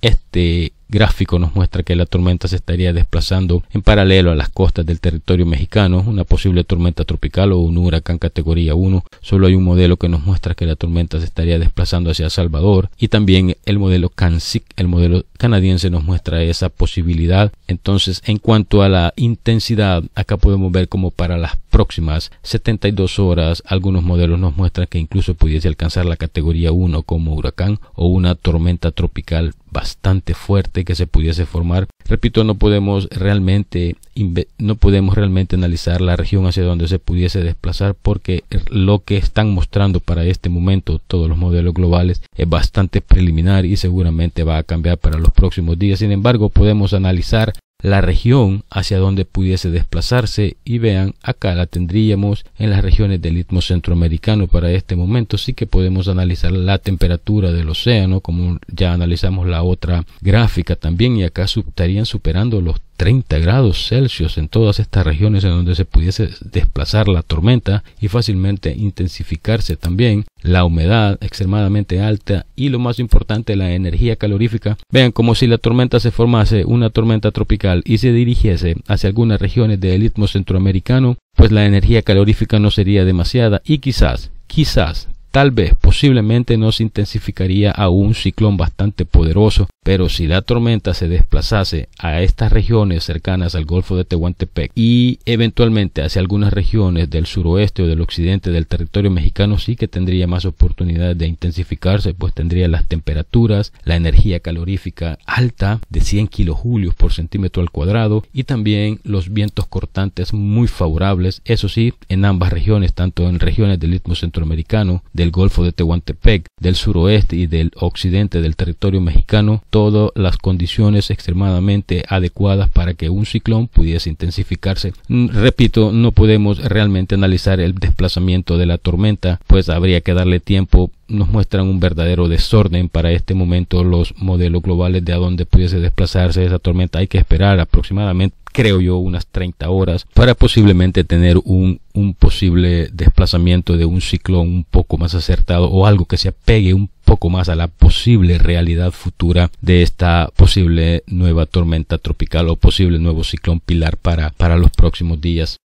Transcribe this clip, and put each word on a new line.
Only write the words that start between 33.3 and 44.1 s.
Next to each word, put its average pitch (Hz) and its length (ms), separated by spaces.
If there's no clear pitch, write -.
inve-, 90 320
no 107 180
podemos 98 380
realmente 95 420
analizar 87 460
la 90 140
región 92 320
hacia 90 160
donde 87 240
se 90 100
pudiese 87 460
desplazar, 87 500
porque 92 500
lo 98 340
que 101 140
están 107 340
mostrando 95 480
para 85 260
este 90 240
momento 87 560
todos 82 240
los 80 80
modelos 87 380
globales 87 480
es 85 140
bastante 92 520
preliminar 90 640
y 98 120
seguramente 85 640